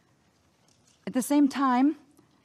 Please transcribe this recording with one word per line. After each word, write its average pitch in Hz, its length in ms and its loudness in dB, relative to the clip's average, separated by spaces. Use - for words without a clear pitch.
At 190 80 -12
the 254 80 -2
same 294 260 2
time, 269 500 0